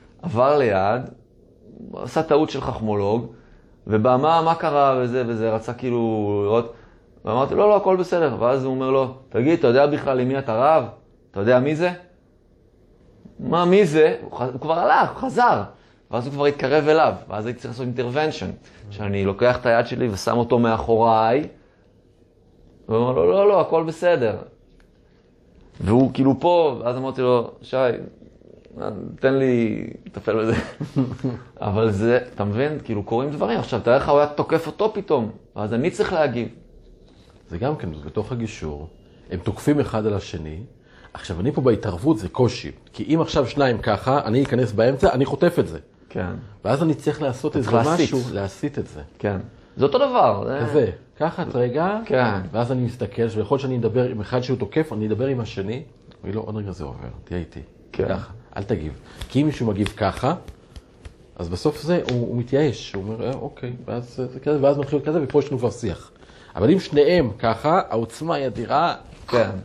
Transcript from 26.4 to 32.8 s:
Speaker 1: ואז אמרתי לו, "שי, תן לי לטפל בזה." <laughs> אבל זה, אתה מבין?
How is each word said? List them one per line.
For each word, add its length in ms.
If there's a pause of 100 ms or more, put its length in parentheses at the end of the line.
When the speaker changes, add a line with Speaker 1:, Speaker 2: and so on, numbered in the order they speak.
Speaker 1:
ואז 140
אמרתי 240
לו, 300 (100)
"שי, 160 (1400)
תן 140
לי 500 (220)
לטפל 360
בזה." 120 (580)
<laughs> 480
אבל 320
זה, 280 (160)
אתה 80
מבין? 400